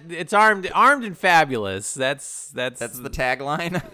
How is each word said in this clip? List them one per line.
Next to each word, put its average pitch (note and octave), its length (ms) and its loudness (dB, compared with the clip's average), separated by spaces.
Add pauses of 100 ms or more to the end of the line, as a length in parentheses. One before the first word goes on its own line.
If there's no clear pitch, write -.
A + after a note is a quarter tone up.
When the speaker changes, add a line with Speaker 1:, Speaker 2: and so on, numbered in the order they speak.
Speaker 1:
It's E3+ 240 -8
armed, G#3 400 4
armed B3 300 4
and F#3+ 140 -10
fabulous. B2 760 2
That's, C#3 560 -4
that's B2+ 300 -6
Speaker 2:
That's A#2+ 200 -10
the B2+ 100 -10
tagline? C#3+ 720 -4 (120)